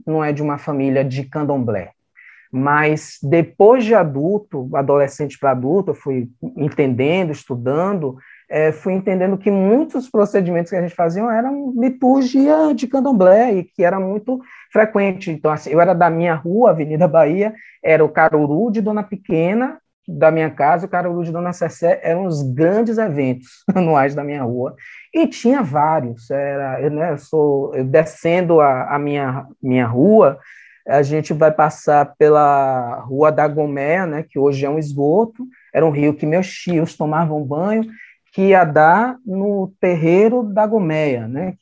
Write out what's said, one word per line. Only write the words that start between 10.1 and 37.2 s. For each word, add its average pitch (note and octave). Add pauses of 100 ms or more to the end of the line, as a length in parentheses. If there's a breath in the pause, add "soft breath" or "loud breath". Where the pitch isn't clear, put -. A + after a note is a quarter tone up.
procedimentos F3+
que G3
a F3
gente E3+
fazia F3 (100)
eram C4
liturgia C4+
de A#3+
candomblé, A#3+
e F3+
que -
era F3+
muito G#3 (320 loud breath)
frequente. G3+
Então, D#3
assim, D3
eu D#3
era F3+
da E3+
minha E3
rua, F#3
Avenida D#3
Bahia, E3 (280 loud breath)
era D#3
o D3
Caruru D#3
de G#3+
Dona G#3
Pequena, G#3 (280)
da D#3+
minha D#3+
casa, E3
o -
Caruru F3
de E3
Dona F3
Cecé, E3+
eram F3
os D#3
grandes F#3
eventos C#3
<laughs> F#3+
anuais D3+
da D3
minha C#3+
rua, B2 (360 loud breath)
e D#4+
tinha C4
vários, D3
era, C#3
eu, D3
né, D#3
eu C#3+
sou, C#3+
eu C3
descendo E3
a, C#3
a C#3+
minha, C#3 (160)
minha B2+
rua, C#3+ (480 loud breath)
a C#3+
gente D3
vai D#3
passar D3
pela C#3
Rua C3+
da D3+
Goméia, D3
né, D3+
que -
hoje C#3
é C#3
um D3+
esgoto, D#3 (260 loud breath)
era D#3
um D#3+
rio D3
que D3+
meus F#3
tios E3
tomavam D#3